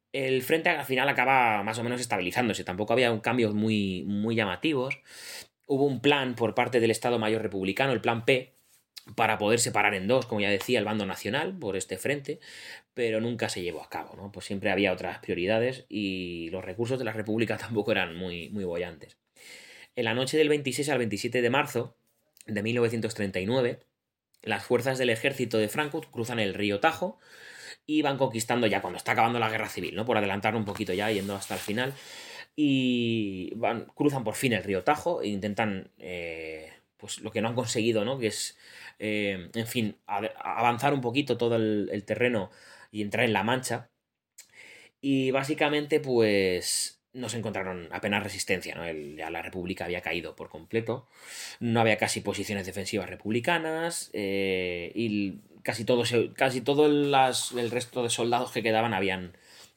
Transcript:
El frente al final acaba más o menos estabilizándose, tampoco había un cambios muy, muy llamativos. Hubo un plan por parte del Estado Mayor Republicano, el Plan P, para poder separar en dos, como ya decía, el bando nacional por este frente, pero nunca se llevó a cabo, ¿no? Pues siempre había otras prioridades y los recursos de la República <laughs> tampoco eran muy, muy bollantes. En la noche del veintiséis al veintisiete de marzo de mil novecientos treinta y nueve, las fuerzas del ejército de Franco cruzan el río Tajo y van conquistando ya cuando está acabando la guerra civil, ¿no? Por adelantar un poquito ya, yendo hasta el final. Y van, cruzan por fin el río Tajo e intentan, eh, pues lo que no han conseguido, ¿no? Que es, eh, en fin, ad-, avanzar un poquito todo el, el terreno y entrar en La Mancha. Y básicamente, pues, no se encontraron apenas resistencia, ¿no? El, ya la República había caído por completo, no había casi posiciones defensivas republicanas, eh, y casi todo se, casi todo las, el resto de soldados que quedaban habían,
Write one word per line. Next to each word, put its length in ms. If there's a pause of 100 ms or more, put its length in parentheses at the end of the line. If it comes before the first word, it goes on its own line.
(140)
El 300
frente 260
al 160
final 240
acaba 540
más 140
o 60
menos 160
estabilizándose, 640
tampoco 300
había 180
un 80
cambios 340
muy, 540
muy 280
llamativos. 640 (640)
Hubo 180
un 140
plan 360
por 200
parte 240
del 120
Estado 280
Mayor 220
Republicano, 500
el 80
Plan 240
P, 300 (640)
para 220
poder 220
separar 340
en 140
dos, 180
como 140
ya 100
decía, 300
el 60
bando 200
nacional 540
por 160
este 220
frente, 420 (540)
pero 260
nunca 300
se 120
llevó 220
a 60
cabo, 260
¿no? 160
Pues 140
siempre 260
había 220
otras 260
prioridades 680
y 640
los 120
recursos 340
de 60
la 80
República 460
<laughs> 0
tampoco 340
eran 240
muy, 340
muy 140
bollantes. 540 (800)
En 80
la 80
noche 240
del 100
veintiséis 420
al 100
veintisiete 420
de 80
marzo 480 (480)
de 180
mil 120
novecientos 400
treinta 240
y 60
nueve, 340 (640)
las 200
fuerzas 340
del 120
ejército 480
de 100
Franco 340 (100)
cruzan 280
el 140
río 260
Tajo 400 (680)
y 160
van 140
conquistando 500
ya 140
cuando 160
está 160
acabando 260
la 100
guerra 200
civil, 260
¿no? 100
Por 120
adelantar 380
un 100
poquito 280
ya, 180
yendo 240
hasta 200
el 40
final. 340 (640)
Y 1000
van, 300 (100)
cruzan 280
por 120
fin 180
el 100
río 200
Tajo 380
e 80
intentan, 680
eh, 760 (260)
pues 220
lo 120
que 100
no 60
han 80
conseguido, 500
¿no? 140
Que 80
es, 300 (420)
eh, 540
en 140
fin, 380
ad-, 320
avanzar 560
un 80
poquito 360
todo 180
el, 360
el 120
terreno 480 (400)
y 100
entrar 240
en 80
La 100
Mancha. 460 (1120)
Y 300
básicamente, 680
pues, 960 (160)
no 160
se 80
encontraron 540
apenas 320
resistencia, 520
¿no? 100
El, 320
ya 120
la 120
República 440
había 160
caído 340
por 140
completo, 580 (520)
no 220
había 160
casi 240
posiciones 440
defensivas 440
republicanas, 1040
eh, 800
y 440 (240)
casi 200
todo 220
se, 280
casi 280
todo 260
las, 640
el 180
resto 320
de 60
soldados 420
que 120
quedaban 300
habían, 420 (420)